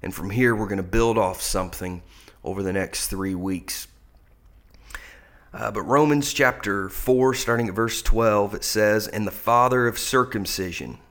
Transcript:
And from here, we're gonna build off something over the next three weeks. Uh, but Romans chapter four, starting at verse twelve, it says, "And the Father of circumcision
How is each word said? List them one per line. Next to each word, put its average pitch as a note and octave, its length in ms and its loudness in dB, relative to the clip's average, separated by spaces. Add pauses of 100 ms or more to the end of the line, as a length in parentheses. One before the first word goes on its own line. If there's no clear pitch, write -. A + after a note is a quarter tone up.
And F2+ 140 -8
from G2 160 -8
here, A#2+ 240 4
we're G#2+ 140 -2
gonna G2 160 -2
build A2+ 340 2
off F#2 240 0
something F2+ 600 -6 (400)
over F#2+ 180 -4
the F#2 100 -2
next - 360 -4
three F#2+ 260 -4
weeks. F#2 540 -6 (1600)
Uh, A2 200 -6
but G#2 100 -6
Romans D3 500 2
chapter G2+ 560 0
four, B2+ 460 2
starting A#2 320 0
at F#2 80 -6
verse A2+ 260 -2
twelve, G#2 540 4
it - 80 -8
says, G#2+ 460 2
"And G#2+ 180 -2
the F#2 60 -4
Father B2 560 2
of A2 100 -4
circumcision F#2+ 1000 -2 (120)